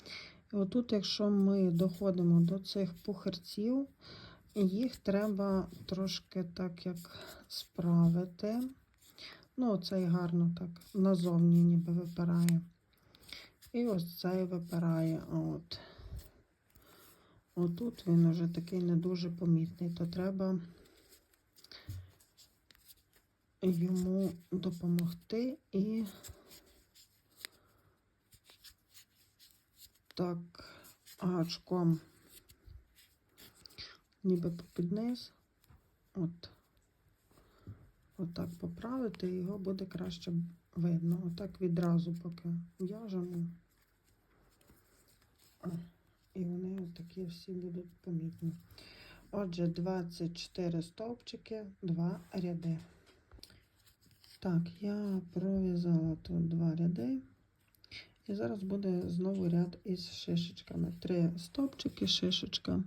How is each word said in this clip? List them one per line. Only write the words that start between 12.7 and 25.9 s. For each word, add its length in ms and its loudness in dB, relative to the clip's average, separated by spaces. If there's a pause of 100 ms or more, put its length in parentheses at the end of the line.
І 140 0
ось 320 0
цей 260 0
випирає, 760 0 (100)
а 60 2
от, 400 -4 (1800)
отут 520 -2
він 200 8
уже 220 4
такий 340 -2
не 140 2
дуже 340 0
помітний, 600 2
то 160 -4
треба 540 -2 (3000)
йому 680 2 (180)
допомогти 1080 -2 (140)
і 320 0 (4000)